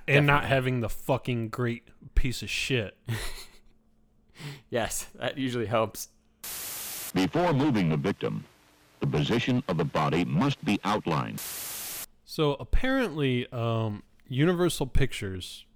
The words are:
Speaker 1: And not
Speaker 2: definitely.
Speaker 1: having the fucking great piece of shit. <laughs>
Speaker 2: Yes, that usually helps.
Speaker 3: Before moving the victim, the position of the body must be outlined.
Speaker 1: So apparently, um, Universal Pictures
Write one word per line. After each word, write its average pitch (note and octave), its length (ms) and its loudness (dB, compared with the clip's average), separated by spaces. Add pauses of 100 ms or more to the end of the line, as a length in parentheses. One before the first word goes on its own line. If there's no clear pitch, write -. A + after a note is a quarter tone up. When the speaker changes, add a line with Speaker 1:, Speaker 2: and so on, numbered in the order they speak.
Speaker 1:
And C#3+ 180 6
not C#3+ 180 4
Speaker 2:
definitely. G#2+ 120 2
Speaker 1:
having B2+ 240 2
the A2 100 -2
fucking A#2+ 600 -2
great A#2 400 -4 (260)
piece - 260 4
of G#2 80 -8
shit. A#2 520 -2
<laughs> - 60 -16 (1600)
Speaker 2:
Yes, - 460 -4
that B2 220 -6
usually B2 280 -2
helps. A2 440 -2 (1040)
Speaker 3:
Before E3 400 2
moving B2+ 360 4
the D#2 80 2
victim, C#2 480 -2 (540)
the C#3 80 0
position B2 600 2
of F2+ 100 0
the E2 80 2
body D2+ 400 2
must G2 380 0
be G2+ 200 2
outlined. C#2+ 560 -2 (840)
Speaker 1:
So D3 280 0
apparently, D3 1000 0
um, A2+ 520 -2 (240)
Universal D#3+ 600 2
Pictures - 800 0 (100)